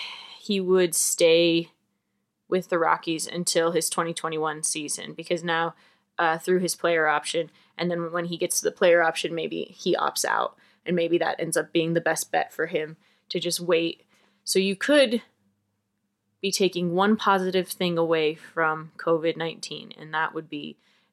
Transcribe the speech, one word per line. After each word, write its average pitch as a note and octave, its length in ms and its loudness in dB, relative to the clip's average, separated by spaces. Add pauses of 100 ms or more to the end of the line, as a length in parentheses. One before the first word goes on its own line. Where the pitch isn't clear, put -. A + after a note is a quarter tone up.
(380)
he G3 220 -2
would F3+ 340 4
stay E3 760 4 (760)
with F#3 220 -2
the F3+ 100 0
Rockies D#3+ 480 0
until E3+ 440 0
his E3 180 0
twenty E3+ 240 -2
twenty-one D#3 520 -4
season, D#3 500 -8
because E3 280 -4
now, E3 320 -2 (440)
uh, E3 180 4
through F#3 220 0
his F3+ 160 -2
player E3 320 2
option, D3+ 440 -2 (280)
and F3 120 -2
then E3+ 220 -4
when F3 140 -4
he F3 100 -8
gets F3 220 -4
to - 60 -4
the - 120 -2
player F3 260 4
option, E3 320 -2
maybe D#3+ 400 -8
he F3 200 -2
opts - 300 0
out, A1 320 -2 (280)
and F3+ 100 -2
maybe E3+ 220 2
that E3 240 -2
ends E3 160 -4
up D#3 160 -2
being E3 220 0
the E3 60 2
best D#3+ 320 -2
bet - 200 0
for D#3 140 -4
him D#3+ 300 -6 (320)
to F3+ 120 -4
just E3+ 200 -4
wait. E3+ 420 0 (420)
So - 140 0
you F#3+ 180 2
could C4 460 4 (1200)
be G3 100 -2
taking F3+ 440 0
one G3+ 220 4
positive F#3 520 0
thing F3 280 -2
away D#3+ 380 2
from D#3+ 640 -4
covid E3 400 0
nineteen, D#3+ 600 -10
and D#3 160 -16
that D#3+ 220 -4
would D#3+ 160 -10
be D3+ 260 -12 (360)